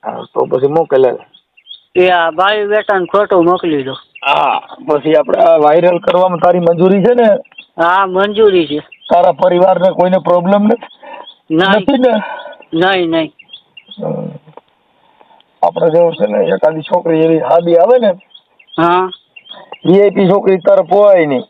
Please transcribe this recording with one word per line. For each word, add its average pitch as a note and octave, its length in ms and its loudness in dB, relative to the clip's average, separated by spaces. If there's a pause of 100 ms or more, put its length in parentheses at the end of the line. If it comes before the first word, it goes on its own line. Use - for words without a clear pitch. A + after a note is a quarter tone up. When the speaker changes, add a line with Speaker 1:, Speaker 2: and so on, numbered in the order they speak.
Speaker 1:
હા, A#2 200 -12 (100)
તો B2+ 120 -2
પછી C3+ 200 -2
મોકલે. C3+ 520 0 (760)
Speaker 2:
એ F3+ 120 2
આ E3+ 220 0
બાઈ G3+ 360 -2
બેટાનો G3+ 380 -2
ફોટો G3 380 0
મોકલી E3 400 -2
દો. C3 100 -8 (340)
Speaker 1:
હા, C#3+ 360 -2 (260)
પછી D3+ 260 0
આપણે D3 280 0
આ E3 140 4
વાયરલ E3+ 420 2
કરવામાં F3+ 400 0
તારી F3 200 2
મંજૂરી F3 440 2
છે A#3+ 120 2
ને? A#3+ 140 2 (540)
Speaker 2:
હા, F#3 240 0
મંજૂરી G3 600 0
છે. D3 120 -6
Speaker 1:
તારા F3 540 0
પરિવારને F3+ 580 2
કોઈને F#3 280 0
પ્રોબ્લેમ F3+ 440 0
નથી? G#3+ 240 -2 (640)
Speaker 2:
નહીં. F3 200 0
Speaker 1:
નથી G#3+ 280 0
ને? B3+ 140 2 (640)
Speaker 2:
નહીં, F3+ 360 0
નહીં. D#3+ 220 -4 (720)
Speaker 1:
હમ. - 240 -8 (1300)
આપણે F2 280 -2
જેવું E3 220 2
છે D#3+ 140 -4
ને, G#2 180 -2
એકાદી D#3 380 -2
છોકરી E3+ 380 -2
એવી D#3+ 200 2
સાદી E3+ 360 0
આવે A3 220 4
ને? A3+ 100 0 (760)
Speaker 2:
હા. F3+ 280 0 (720)
Speaker 1:
વી F#3+ 180 4
આઈ G3+ 80 4
પી F#3+ 180 0
છોકરી F#3+ 300 0
તારે F#3+ 240 2
પોહાય F#3 440 2
નહીં. C3 240 -2